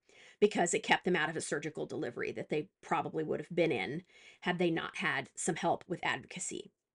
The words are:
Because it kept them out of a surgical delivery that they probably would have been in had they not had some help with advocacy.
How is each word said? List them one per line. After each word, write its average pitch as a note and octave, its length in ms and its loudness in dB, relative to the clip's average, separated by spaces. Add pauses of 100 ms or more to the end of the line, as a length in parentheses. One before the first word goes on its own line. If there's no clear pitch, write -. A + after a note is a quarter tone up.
(400)
Because G#3 340 4
it - 100 2
kept - 200 2
them F3+ 140 4
out D#3 120 2
of D#3+ 60 -6
a D3+ 60 -4
surgical D3+ 440 -4
delivery B2 460 -4
that A2+ 180 -6
they D3+ 200 -2 (120)
probably D#3 420 -2
would D#3 180 -2
have D#3+ 120 -10
been E3 200 4
in A#2 300 -4 (380)
had F3 160 0
they E3+ 140 4
not - 260 -2
had D3+ 380 -2
some E3+ 220 -2
help - 300 0
with F3 140 -6
advocacy. - 720 -6 (240)